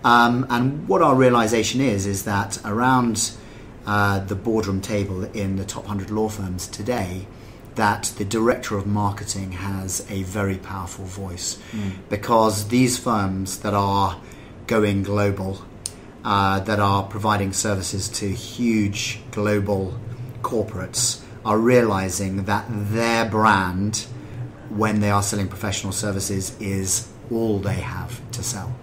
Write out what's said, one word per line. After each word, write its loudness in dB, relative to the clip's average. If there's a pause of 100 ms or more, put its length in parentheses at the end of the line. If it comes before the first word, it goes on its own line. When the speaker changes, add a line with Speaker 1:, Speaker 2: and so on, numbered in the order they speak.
Speaker 1:
Um, 6
and 0
what 4
our 6
realisation 4
is, 2
is -2
that -2
around, 2 (520)
uh, 4
the -4
boardroom 0
table -2
in -2
the -4
top -8
hundred -4
law 0
firms -6
today, -4 (480)
that 2
the -2
director 0
of -2
marketing -2
has -6
a -4
very -2
powerful -10
voice -8 (140)
Speaker 2:
Mm. -4 (180)
Speaker 1:
because 4
these 4
firms -2
that -2
are 2 (480)
going 2
global, 0 (600)
uh, 4
that 0
are 4
providing 0
services -2
to -4
huge 0 (120)
global 0 (480)
corporates, -2 (240)
are 4
realising 4
that 0
their 2
brand, 2 (640)
when 2
they 4
are 4
selling -2
professional -4
services, -4
is -2 (240)
all 0
they -2
have -8 (120)
to -8
sell. -6